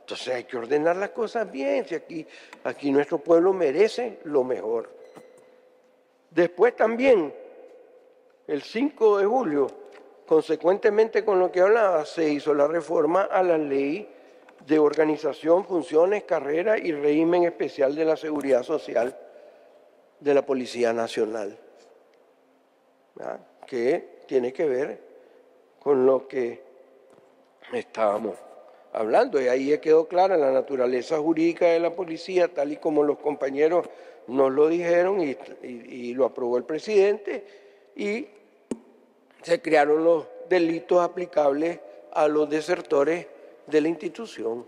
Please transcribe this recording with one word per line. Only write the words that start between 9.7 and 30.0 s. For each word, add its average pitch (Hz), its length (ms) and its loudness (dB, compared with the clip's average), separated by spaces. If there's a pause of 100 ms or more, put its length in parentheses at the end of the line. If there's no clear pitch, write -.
consecuentemente 202 960 2
con 196 140 2
lo 180 120 2
que 180 120 2
hablaba, 190 420 4
se 160 240 -2
hizo 147 240 -2
la 147 140 2
reforma 165 560 0
a 190 200 0
la 175 140 2
Ley 147 500 -2 (600)
de 151 120 2
Organización, 151 840 2
Funciones, 180 600 0
Carrera 165 520 -2
y 170 160 -4
Régimen 160 520 2
Especial 147 500 -2
de 160 100 -2
la 156 140 0
Seguridad 143 440 0
Social 131 540 -4 (1040)
de 143 140 2
la 139 100 4
Policía 120 480 -2
Nacional, 110 680 -4 (1600)
¿verdad? - 260 -12 (260)
Que 127 600 -4
tiene 127 260 -2
que 170 140 -2
ver 147 340 -4 (800)
con 139 260 2
lo 131 240 2
que 120 340 -6 (1120)
estábamos 107 640 -4 (560)
hablando. 147 480 0
Y 127 80 0
ahí 135 220 0
ya 147 100 2
quedó 156 260 4